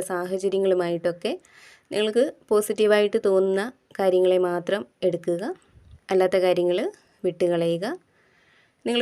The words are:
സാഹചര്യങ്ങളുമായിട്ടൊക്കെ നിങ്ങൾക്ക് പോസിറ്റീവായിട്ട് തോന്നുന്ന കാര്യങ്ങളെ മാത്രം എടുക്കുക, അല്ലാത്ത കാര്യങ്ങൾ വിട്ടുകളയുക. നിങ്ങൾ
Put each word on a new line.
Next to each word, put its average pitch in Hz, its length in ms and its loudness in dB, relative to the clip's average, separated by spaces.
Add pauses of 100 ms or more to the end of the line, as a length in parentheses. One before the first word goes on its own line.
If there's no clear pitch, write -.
(100)
സാഹചര്യങ്ങളുമായിട്ടൊക്കെ 180 1200 -2 (600)
നിങ്ങൾക്ക് 214 320 0 (260)
പോസിറ്റീവായിട്ട് 208 760 2
തോന്നുന്ന 190 360 2 (360)
കാര്യങ്ങളെ 185 400 4 (100)
മാത്രം 175 340 -4 (260)
എടുക്കുക, 175 340 -4 (680)
അല്ലാത്ത 185 240 2 (100)
കാര്യങ്ങൾ 175 320 2 (480)
വിട്ടുകളയുക. 170 600 0 (1000)
നിങ്ങൾ 240 160 0